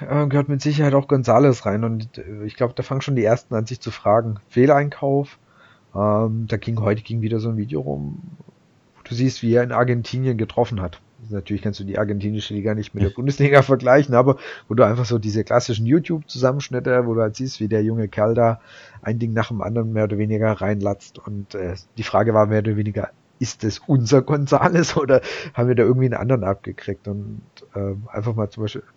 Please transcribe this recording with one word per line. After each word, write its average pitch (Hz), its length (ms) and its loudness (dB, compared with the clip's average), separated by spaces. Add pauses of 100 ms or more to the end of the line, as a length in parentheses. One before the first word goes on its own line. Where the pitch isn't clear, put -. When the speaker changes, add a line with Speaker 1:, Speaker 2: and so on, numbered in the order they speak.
Speaker 1:
äh, 147 200 0
gehört 143 200 0
mit 143 140 -2
Sicherheit 147 320 2
auch 139 140 2
Gonzales 127 580 4
rein. 104 160 0
Und, 113 360 -6
äh, 104 260 -12
ich 107 100 -10
glaub, 120 220 -2
da 123 80 -4
fangen 135 160 -4
schon 139 160 -2
die 117 80 2
Ersten 120 300 0
an, 110 120 -2
sich 120 140 -10
zu 117 100 -10
fragen. 110 480 0 (100)
Fehleinkauf. 139 920 2 (560)
Ähm, 110 540 0
da 117 100 -2
ging, 113 220 -4
heute 107 220 0
ging 113 200 -4
wieder 110 180 -2
so 113 80 -4
ein 113 80 -2
Video 107 240 -4
rum, 73 400 -6 (760)
wo - 60 -20
du - 120 -10
siehst, 127 280 -2
wie 117 120 2
er 123 100 4
in 123 80 -6
Argentinien 123 640 0
getroffen 113 420 -2
hat. 87 200 -8 (300)
Natürlich 101 320 -6
kannst 101 180 -4
du 98 40 -10
die 98 140 -6
argentinische 104 560 -4
Liga 107 200 -2
nicht 107 200 -8
mit 101 80 -2
der 101 80 2
Speaker 2:
<laughs> - 40 -14
Speaker 1:
Bundesliga 139 480 4
vergleichen, 131 520 4
aber 131 220 6 (320)
wo - 60 -4
du 120 100 6
einfach 117 200 2
so 117 140 0
diese 107 260 -2
klassischen 113 420 0
YouTube-Zusammenschnitte, 131 1200 0
wo 113 80 0
du 113 60 0
halt 107 160 -2
siehst, 131 240 -8
wie 107 80 -2
der 107 140 2
junge 110 260 0
Kerl - 260 0
da 113 260 2 (420)
ein 113 160 -4
Ding 113 140 -2
nach 110 160 -2
dem 110 120 -4
anderen 113 320 -4
mehr 110 120 0
oder 101 140 -2
weniger 107 340 0
reinlatzt. 101 640 -4
Und, 101 360 -12
äh, 92 200 -6 (220)
die 113 80 -6
Frage 110 300 2
war 107 120 6
mehr 107 140 2
oder 104 160 -2
weniger, 104 340 -4 (300)
ist - 240 -8
es 107 220 -4
unser 131 360 4
Gonzales 147 720 0
<laughs> - 0 -
oder 135 240 4 (340)
haben 120 140 2
wir 127 60 4
da 117 80 4
irgendwie 127 240 4
einen 117 80 0
anderen 113 300 0
abgekriegt? 98 640 -6
Und, 104 320 -8 (340)
ähm, 98 380 -6
einfach 110 220 -4
mal 107 160 -2
zum 110 120 -10
Beispiel 107 200 -6 (140)